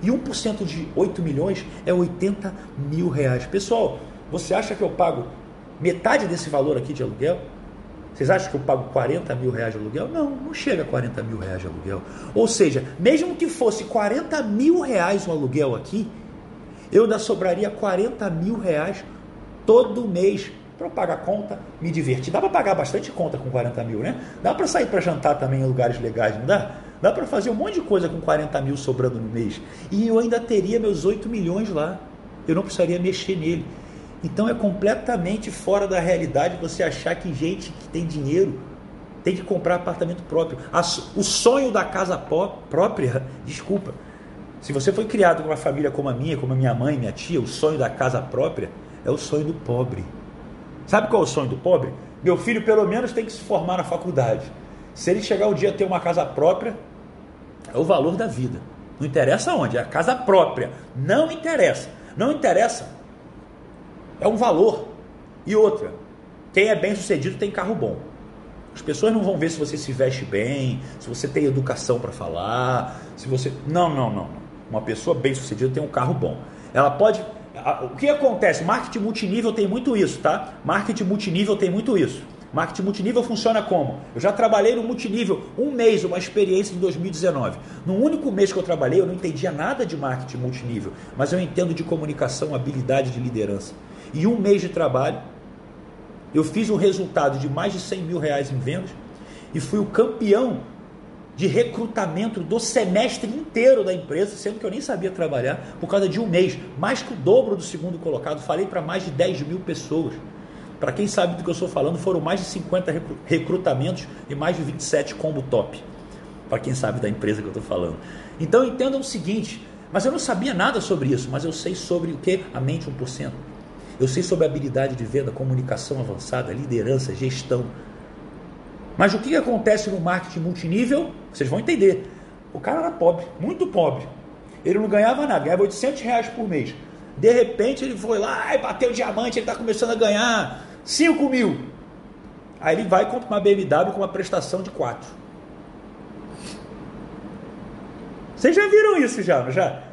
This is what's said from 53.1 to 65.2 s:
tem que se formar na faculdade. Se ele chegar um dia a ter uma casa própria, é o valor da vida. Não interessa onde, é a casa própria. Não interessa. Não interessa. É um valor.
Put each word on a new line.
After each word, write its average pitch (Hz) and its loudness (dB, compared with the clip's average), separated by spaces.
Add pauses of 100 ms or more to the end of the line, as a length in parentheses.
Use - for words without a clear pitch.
tem 226 -2
que 220 -10
se - -12
formar 180 0
na 175 -2
faculdade. 131 0 (480)
Se - -2
ele 208 2
chegar 208 2
um 202 4
dia 190 4
a - -2
ter 190 0
uma 185 0
casa 170 2
própria, 190 2 (960)
é 117 0
o 151 2
valor 165 4
da - -2
vida. 123 -4 (400)
Não 151 -2
interessa 156 4
onde, 131 2
é 120 2
a - -4
casa 190 2
própria. 185 4 (240)
Não 220 4
interessa. 269 2 (280)
Não 233 2
interessa. 226 2 (1300)
É 185 2
um 220 4
valor. 208 4 (580)